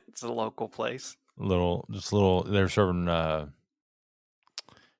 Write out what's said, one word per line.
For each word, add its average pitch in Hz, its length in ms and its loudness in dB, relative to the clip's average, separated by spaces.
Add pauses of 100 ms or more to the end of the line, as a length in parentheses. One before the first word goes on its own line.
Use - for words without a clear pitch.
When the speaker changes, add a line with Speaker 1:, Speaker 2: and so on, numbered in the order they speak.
Speaker 1:
it's - 160 -16
a 120 80 -6
local 113 360 -6
place. - 480 -8 (220)
Speaker 2:
Little, 90 540 0
just 101 200 -10
little. 95 320 4
They're 95 260 2
serving, 90 380 2
uh, 80 400 0 (1500)